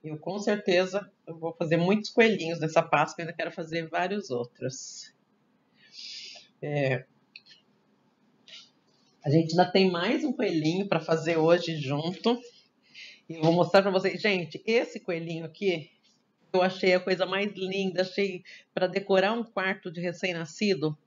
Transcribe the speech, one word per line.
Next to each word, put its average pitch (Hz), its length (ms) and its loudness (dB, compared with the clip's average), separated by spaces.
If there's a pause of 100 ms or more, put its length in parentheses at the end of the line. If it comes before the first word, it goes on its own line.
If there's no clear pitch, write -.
Eu, 151 160 -10
com 185 180 -6
certeza, 196 720 0 (140)
eu 165 100 -14
vou 160 180 -6
fazer 165 240 0
muitos 190 340 2
coelhinhos 170 480 2
nessa 160 240 2
Páscoa, 156 400 2
ainda 165 100 -10
quero 165 180 -6
fazer 165 360 -6
vários 185 420 -2
outros. - 840 -8 (1500)
É, 143 440 0 (2250)
a 143 60 0
gente 160 200 4
ainda 175 200 4
tem 190 180 4
mais 180 340 0
um 285 80 -2
coelhinho 180 560 0
pra 165 120 0
fazer 165 380 0
hoje 165 400 2
junto. 151 640 -2 (880)
E 160 60 -12
eu 165 80 -6
vou 160 100 6
mostrar 175 300 6
pra 196 80 0
vocês. 185 320 0
Gente, 180 460 -2
esse 226 320 0
coelhinho 165 440 -6
aqui, 165 460 -4 (640)
eu 185 80 4
achei 185 320 2
a 180 60 4
coisa 180 260 0
mais 196 300 -2
linda. 185 480 -2
Achei 185 400 -4 (320)
pra 185 100 2
decorar 196 480 2
um 233 100 -2
quarto 190 480 -4
de 165 80 -10
recém-nascido. 170 960 -2 (120)